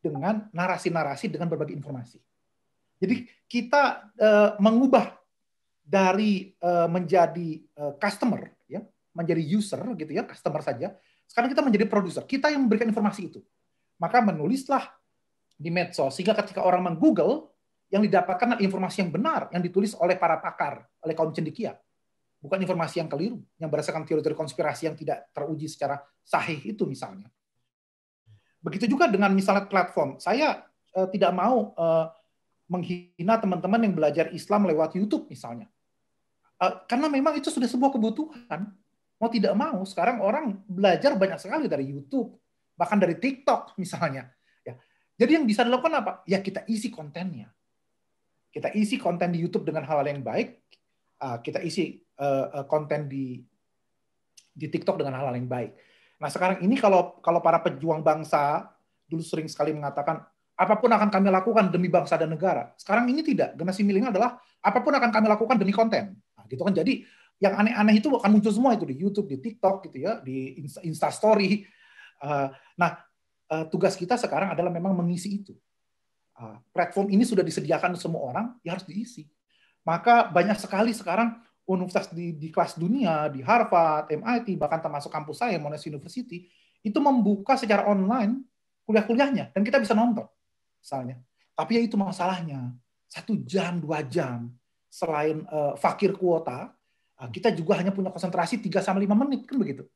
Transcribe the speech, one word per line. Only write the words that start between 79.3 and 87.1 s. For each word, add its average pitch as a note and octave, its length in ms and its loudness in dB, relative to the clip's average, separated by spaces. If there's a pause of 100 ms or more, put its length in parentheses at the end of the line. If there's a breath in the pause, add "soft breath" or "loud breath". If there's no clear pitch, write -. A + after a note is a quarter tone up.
Maka A3 400 6
banyak F#3 320 2
sekali G#3+ 320 0
sekarang A3 480 -2 (300 soft breath)
universitas F#3 400 -2
di, E3+ 260 -8
di D3+ 140 -12
kelas - 260 -2
dunia, E3+ 540 0
di C3 160 -10
Harvard, E3+ 640 4
M D3+ 160 -4
I A#3+ 160 0
T, G3 160 -4
bahkan D3+ 240 -2
termasuk D3 320 -8
kampus D3+ 260 -8
saya, A#3+ 220 0
Monash D3 240 -10
University, E3+ 640 -12 (320 soft breath)
itu G#3+ 160 -2
membuka B3 580 4